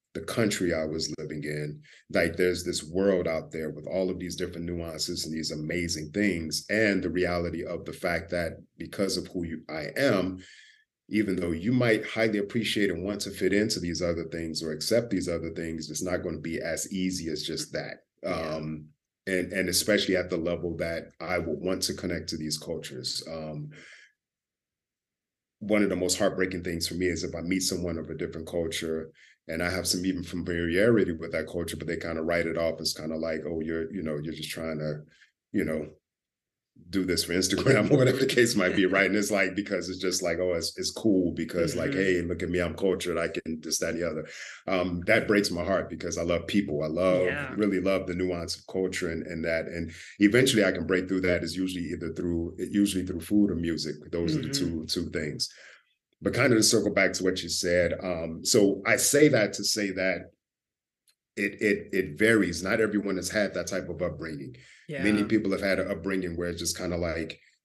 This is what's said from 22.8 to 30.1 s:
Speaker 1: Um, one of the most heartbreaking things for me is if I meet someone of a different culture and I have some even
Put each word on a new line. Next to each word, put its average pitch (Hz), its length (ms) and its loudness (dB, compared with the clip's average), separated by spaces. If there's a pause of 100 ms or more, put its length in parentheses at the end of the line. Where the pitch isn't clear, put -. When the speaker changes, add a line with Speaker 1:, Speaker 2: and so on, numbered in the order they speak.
Speaker 1:
Um, 78 400 -8 (1900)
one 104 220 2
of 98 80 4
the 92 60 0
most 90 220 0
heartbreaking 92 460 2
things 85 240 -2
for 85 60 -6
me 90 120 0
is 85 180 0
if 85 100 -6
I 85 60 -8
meet 90 200 0
someone 87 380 -2
of 78 120 -8
a 78 60 -8
different 80 320 -6
culture 82 600 -4 (380)
and 82 140 -4
I 87 80 0
have 90 160 -2
some 90 200 0
even 90 180 0